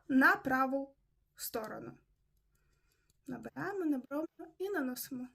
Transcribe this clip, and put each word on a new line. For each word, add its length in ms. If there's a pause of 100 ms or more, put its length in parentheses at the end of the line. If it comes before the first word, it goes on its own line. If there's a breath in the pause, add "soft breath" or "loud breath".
на 280
праву 580 (420)
сторону. 600 (1300)
Набираємо, 580
набираємо 760
і 120
наносимо. 640